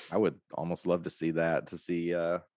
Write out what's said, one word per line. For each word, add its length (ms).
I 80
would 220
almost 320
love 180
to 60
see 220
that, 360
to 100
see, 360
uh, 260